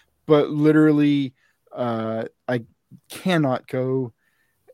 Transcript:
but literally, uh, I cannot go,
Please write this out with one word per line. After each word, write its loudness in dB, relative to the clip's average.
but 4
literally, 2
uh, -6
I -4
cannot -2
go, -4